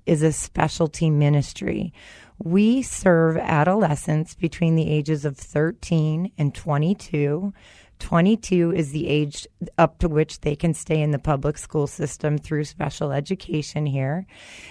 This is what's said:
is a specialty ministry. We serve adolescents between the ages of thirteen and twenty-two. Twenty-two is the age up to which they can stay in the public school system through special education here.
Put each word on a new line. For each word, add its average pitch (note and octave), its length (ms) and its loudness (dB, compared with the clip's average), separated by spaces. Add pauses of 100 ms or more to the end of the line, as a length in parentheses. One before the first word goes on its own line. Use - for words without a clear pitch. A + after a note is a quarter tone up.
is D#3 160 2
a D#3+ 100 4
specialty D#3 800 -2
ministry. D3 840 0 (500)
We G#3+ 380 4
serve E3 560 2
adolescents D#3 960 0
between E3 400 0
the D#3+ 160 2
ages D3+ 360 -2
of C#3 120 -6
thirteen D#3+ 1000 -2
and C#3+ 160 0
twenty-two. D#3 1000 -2 (460)
Twenty-two F3 720 2
is E3 160 0
the D3 180 -4
age D3 400 -2 (300)
up E3 220 2
to F3 100 0
which D#3 320 -2
they D3 140 -2
can E3 180 0
stay D#3 300 -2
in D3 80 0
the C#3 80 0
public D3+ 400 -2
school D3+ 260 -2
system D3+ 540 -4
through D3+ 240 -4
special D3+ 480 -6
education D3+ 760 -4
here. C#3 400 -2 (460)